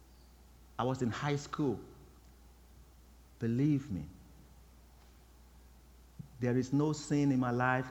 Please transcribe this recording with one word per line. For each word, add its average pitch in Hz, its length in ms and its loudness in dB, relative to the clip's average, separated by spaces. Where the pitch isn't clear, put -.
I 113 40 0
was 131 180 0
in 117 100 0
high 143 240 -2
school. 143 440 -2
Believe 131 520 0
me, 82 120 -4
there 123 180 2
is 127 160 -2
no 147 200 4
sin 147 380 2
in 127 80 2
my 127 120 2
life 127 400 2